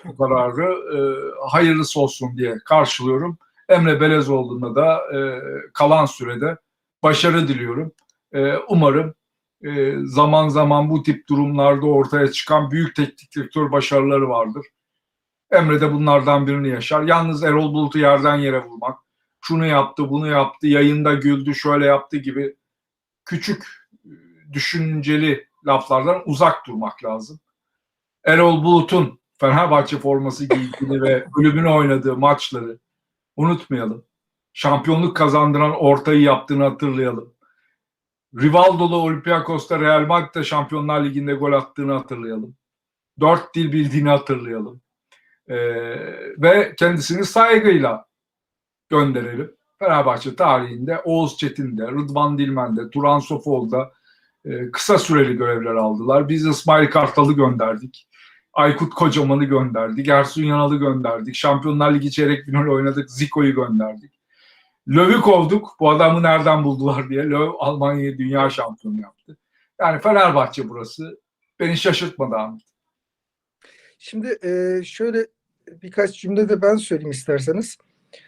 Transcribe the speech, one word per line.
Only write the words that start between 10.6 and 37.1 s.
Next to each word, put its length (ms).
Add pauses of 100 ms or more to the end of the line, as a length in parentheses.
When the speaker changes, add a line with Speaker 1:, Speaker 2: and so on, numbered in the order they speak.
Speaker 1:
bu 140
tip 260
durumlarda 560
ortaya 460
çıkan 400
büyük 240
teknik 400
direktör 360
başarıları 580
vardır. 360 (840)
Emre 300
de 120
bunlardan 540
birini 220
yaşar. 340
Yalnız 400
Erol 300
Bulut'u 260
yerden 360
yere 300
vurmak, 340 (420)
"Şunu 240
yaptı, 440
bunu 180
yaptı, 400
yayında 460
güldü, 420
şöyle 300
yaptı" 320
gibi 380 (680)
küçük, 380 (880)
düşünceli 960 (200)
laflardan 580
uzak 420
durmak 360
lazım. 360 (840)
Erol 400
Bulut'un 560 (180)
Fenerbahçe 600
forması 480
giydiğini 560
ve 320
kulübüne 360
oynadığı 480
maçları 640 (560)
unutmayalım. 680 (480)
Şampiyonluk 600
kazandıran 600
ortayı 460
yaptığını 420
hatırlayalım. 720 (1080)